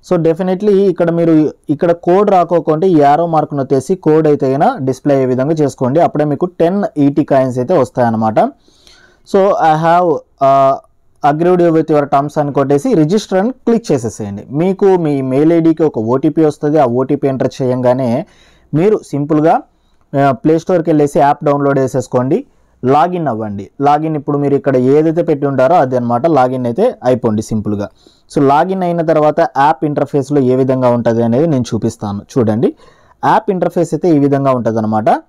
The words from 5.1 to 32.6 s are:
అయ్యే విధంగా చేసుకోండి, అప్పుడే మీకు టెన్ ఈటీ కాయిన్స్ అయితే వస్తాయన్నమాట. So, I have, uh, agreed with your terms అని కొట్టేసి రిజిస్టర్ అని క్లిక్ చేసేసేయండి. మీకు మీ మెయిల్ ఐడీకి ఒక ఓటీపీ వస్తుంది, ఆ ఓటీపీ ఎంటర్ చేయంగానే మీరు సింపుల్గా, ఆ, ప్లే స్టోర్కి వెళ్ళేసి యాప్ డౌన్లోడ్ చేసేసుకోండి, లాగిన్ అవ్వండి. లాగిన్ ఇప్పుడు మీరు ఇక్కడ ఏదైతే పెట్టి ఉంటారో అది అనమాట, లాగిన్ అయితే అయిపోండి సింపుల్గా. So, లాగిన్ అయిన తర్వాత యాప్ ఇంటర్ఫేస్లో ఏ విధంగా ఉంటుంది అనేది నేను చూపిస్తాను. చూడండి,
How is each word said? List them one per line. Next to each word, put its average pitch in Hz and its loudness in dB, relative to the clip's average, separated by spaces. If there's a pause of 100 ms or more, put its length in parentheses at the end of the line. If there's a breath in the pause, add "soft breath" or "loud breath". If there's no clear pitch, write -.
అయ్యే 131 0
విధంగా 135 -2
చేసుకోండి, 135 -2
అప్పుడే 151 -2
మీకు 180 -4 (140)
టెన్ 180 0 (280)
ఈటీ 143 0
కాయిన్స్ 131 0
అయితే 151 -2 (100)
వస్తాయన్నమాట. 113 -2 (920 soft breath)
So, 196 2 (260)
I 160 4
have, 170 2 (400)
uh, 135 4 (540)
agreed 175 2 (140)
with 160 0
your 147 2
terms 143 -2
అని 143 -4
కొట్టేసి 143 0 (120)
రిజిస్టర్ 185 0
అని 233 -2 (160)
క్లిక్ 233 0
చేసేసేయండి. 107 -6 (180)
మీకు 190 0 (160)
మీ 151 -2 (200)
మెయిల్ 151 2
ఐడీకి 165 2
ఒక 135 -6 (140)
ఓటీపీ 156 0
వస్తుంది, 147 -2
ఆ - 4 (160)
ఓటీపీ 143 -2
ఎంటర్ 131 -2
చేయంగానే 127 0 (680 soft breath)
మీరు 190 2 (140)
సింపుల్గా, 151 0 (680)
ఆ, 170 2 (120)
ప్లే 156 2
స్టోర్కి 165 -2
వెళ్ళేసి 147 0
యాప్ - 0
డౌన్లోడ్ 139 0
చేసేసుకోండి, 131 -2 (560)
లాగిన్ 170 0
అవ్వండి. 104 -8 (200)
లాగిన్ 156 0
ఇప్పుడు 143 -4
మీరు 139 0
ఇక్కడ 131 -2 (200)
ఏదైతే 160 2
పెట్టి 143 -2
ఉంటారో 135 2
అది 127 -2
అనమాట, 120 -2 (140)
లాగిన్ 127 0
అయితే 190 0 (240)
అయిపోండి 110 -2
సింపుల్గా. 104 -4 (440 soft breath)
So, 156 0 (100)
లాగిన్ 185 0
అయిన 170 -2 (120)
తర్వాత 151 2 (260)
యాప్ 156 0
ఇంటర్ఫేస్లో 143 -2 (100)
ఏ 127 2
విధంగా 127 0
ఉంటుంది 117 0
అనేది 139 0
నేను 123 -2
చూపిస్తాను. 104 -6 (120)
చూడండి, 120 0 (600 soft breath)